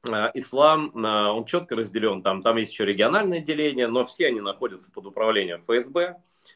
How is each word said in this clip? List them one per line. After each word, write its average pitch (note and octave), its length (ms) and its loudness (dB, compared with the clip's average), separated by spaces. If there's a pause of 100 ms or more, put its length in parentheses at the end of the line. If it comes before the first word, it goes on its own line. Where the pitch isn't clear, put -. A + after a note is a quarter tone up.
Э, A2 280 0
ислам, D3+ 600 2
э, G#2+ 360 2
он A2 160 -2
четко F3 300 -2
разделен, G#2+ 460 -2
там, F#2+ 200 0
там A2+ 160 4
есть G#2+ 140 -2
еще G#2+ 120 -2
региональное D#3+ 560 2
деление, D3 460 0
но A#2+ 180 0
все D#3+ 220 -2
они A#2 140 0
находятся G2 500 -8
под G2 160 -16
управлением G2 600 0
Ф - 40 -6
С B2 180 0
Б. F3 280 -4 (400)